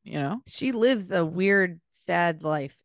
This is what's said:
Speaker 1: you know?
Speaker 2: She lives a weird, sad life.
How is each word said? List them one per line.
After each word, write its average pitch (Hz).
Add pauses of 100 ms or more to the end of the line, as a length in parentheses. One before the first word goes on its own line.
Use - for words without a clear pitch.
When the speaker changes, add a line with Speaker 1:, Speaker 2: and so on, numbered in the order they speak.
Speaker 1:
you -
know? 160
Speaker 2:
She -
lives 233
a 180
weird, 185 (100)
sad 170
life. 151